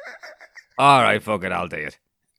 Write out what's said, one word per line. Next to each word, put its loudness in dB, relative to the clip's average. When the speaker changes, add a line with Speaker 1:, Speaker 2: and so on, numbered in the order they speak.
Speaker 1:
<laughs> -20
Speaker 2:
all 6
right, 0
fuck -6
it, -4
I'll -6
do -12
it. -12